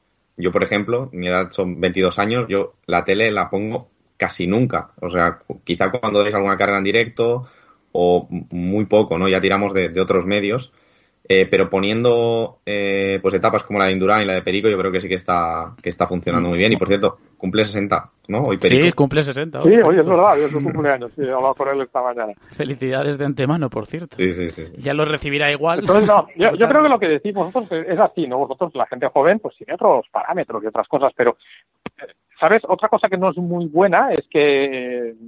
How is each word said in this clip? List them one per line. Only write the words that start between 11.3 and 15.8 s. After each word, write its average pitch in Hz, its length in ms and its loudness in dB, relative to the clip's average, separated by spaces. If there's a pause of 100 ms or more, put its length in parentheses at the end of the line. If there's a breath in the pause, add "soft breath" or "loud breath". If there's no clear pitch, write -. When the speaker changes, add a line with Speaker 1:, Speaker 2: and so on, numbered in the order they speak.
Speaker 1:
pero 95 180 2
poniendo, 117 960 0
eh, 98 540 -2
pues 95 140 0
etapas 104 300 0
como 101 160 -2
la 95 60 4
de 95 60 2
Indurain 95 300 2
y 101 40 0
la 95 80 -2
de 92 80 -2
Perico, 98 260 0
yo 104 100 2
creo 95 140 -2
que 92 80 -2
sí 92 80 -10
que 92 80 -2
está, 85 680 -4